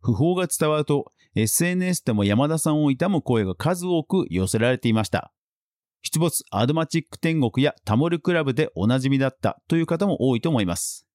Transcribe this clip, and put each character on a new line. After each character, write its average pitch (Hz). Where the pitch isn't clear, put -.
訃 120
報 147
が 180
伝 156
わ 151
る 151
と、 143
エ 110
ス -
エ 180
ヌ 180
エ 180
ス -
で 127
も 104
山 110
田 160
さ 156
ん 151
を 143
悼 135
む 185
声 113
が 92
数 175
多 170
く 190
寄 92
せ 110
ら 117
れ 127
て 123
い 113
ま 110
し -
た。 -
出 -
没 160
ア 104
ド 147
マ 160
チ 160
ッ 160
ク -
天 165
国 123
や 143
タ 107
モ 151
リ 165
ク 185
ラ 165
ブ 135
で 147
お 95
な 127
じ 131
み 139
だ 135
っ -
た -
と 165
い 165
う 160
方 170
も 143
多 127
い 113
と -
思 139
い 98
ま 90
す。 -